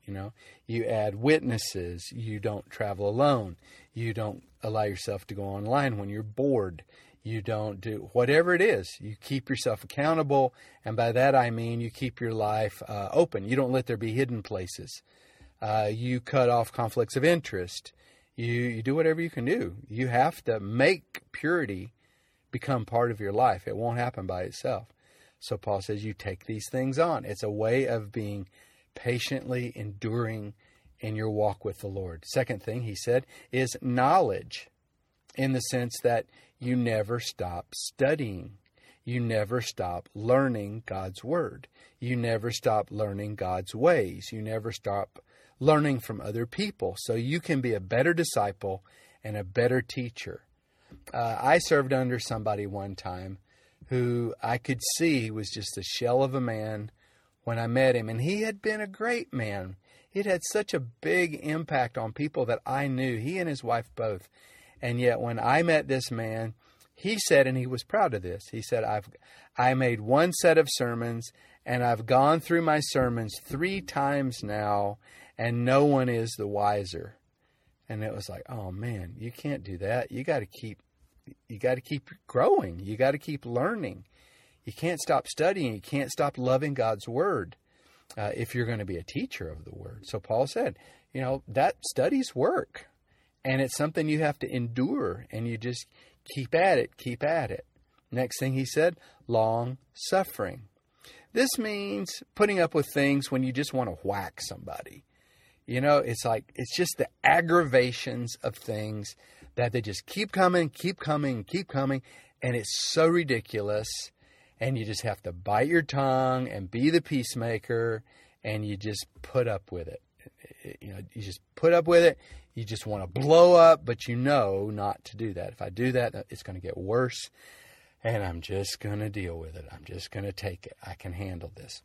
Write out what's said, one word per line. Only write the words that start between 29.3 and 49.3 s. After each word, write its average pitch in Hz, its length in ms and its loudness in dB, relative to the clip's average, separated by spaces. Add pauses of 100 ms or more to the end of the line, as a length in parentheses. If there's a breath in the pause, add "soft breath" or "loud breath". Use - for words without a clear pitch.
enduring 107 800 -6 (460 soft breath)
in 107 160 -6
your 110 140 -2
walk 104 340 0
with 101 160 -6
the 104 80 -10
Lord. 92 380 -8
Second 123 360 -2
thing 113 200 -6
he 113 120 -6
said 120 320 0 (240 loud breath)
is 127 320 -2
knowledge, 131 880 2 (640)
in 135 200 0
the 127 80 0
sense 123 420 -4
that 117 220 2 (340 soft breath)
you 127 160 0
never 117 420 2
stop - 560 -6
studying. 123 840 -2 (480 soft breath)
You 120 160 -2
never 113 400 0
stop 87 520 -6
learning 113 720 2
God's 95 380 -8
word. 123 460 -4 (320 soft breath)
You 123 160 -2
never 117 340 0
stop 107 400 0
learning 104 440 -4
God's 92 380 -4
ways. 113 600 2
You 110 80 -8
never 110 320 -6
stop - 500 -6 (340 soft breath)
learning 143 440 4
from 107 180 -8
other 107 260 -4
people. 120 520 -4
So - 180 -4
you 131 240 -2
can 147 220 0
be 123 120 0
a 104 60 0
better 123 340 2
disciple 104 680 -2 (400 soft breath)
and 104 140 -6